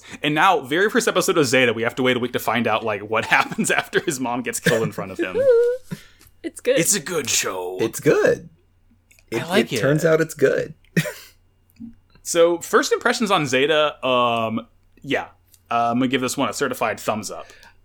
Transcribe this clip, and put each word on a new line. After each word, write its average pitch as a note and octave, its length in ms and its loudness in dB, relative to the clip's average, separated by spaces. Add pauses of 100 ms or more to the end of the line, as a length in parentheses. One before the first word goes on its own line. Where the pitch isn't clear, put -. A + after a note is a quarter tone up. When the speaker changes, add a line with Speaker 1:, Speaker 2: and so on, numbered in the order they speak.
(240)
Speaker 1:
And D3+ 100 0
now, E3 280 2
very D#3+ 280 0
first D3 200 0
episode E3+ 280 0
of D3+ 80 4
Zeta, B2 280 4
we A2+ 100 -4
have A#2 120 -2
to C3 80 -2
wait B2+ 120 4
a A#2+ 60 -2
week B2 100 -4
to B2 80 -4
find A2+ 300 0
out, G#2+ 160 0
like, G#2+ 160 -2
what A2 240 -2
<laughs> - 0 -
happens - 440 0
after - 300 -2
his C#3+ 220 -4
mom B2 220 -4
gets A#2 180 -6
killed A2+ 220 2
in G#2+ 100 -4
front G2 180 -10
of F#2+ 80 -10
him. - 220 -6
Speaker 2:
<laughs> C#5 60 2 (960)
It's - 180 -12
good. C4+ 160 0
Speaker 1:
It's - 160 0
a G#3 60 0
good D3+ 280 -6
show. F#2 540 -4
Speaker 3:
It's A2 180 -2
good. G#3 500 2 (840)
It, A#2 100 -4
Speaker 1:
I D#3 80 -10
like G#3+ 240 0
Speaker 3:
it B2+ 40 -4
Speaker 1:
it. G#2+ 40 -2
Speaker 3:
turns D#3 240 2
out D#3+ 160 4
it's D#3+ 140 -4
good. - 400 0 (200)
<laughs> F3 80 4 (1200)
Speaker 1:
So, E3+ 360 4
first C4 320 2
impressions A#3 380 0
on F3 160 2
Zeta, C#3+ 600 2
um, A#2 640 0 (340)
yeah. G#2 260 -4 (420)
Uh, A#2 220 2
I'm A#2+ 80 0
gonna C3 80 2
give B2+ 140 0
this B2 160 -4
one C3 120 -2
a G2 40 -6
certified A#2 460 -4
thumbs G#2+ 300 -4
up. D#2 180 -12 (380)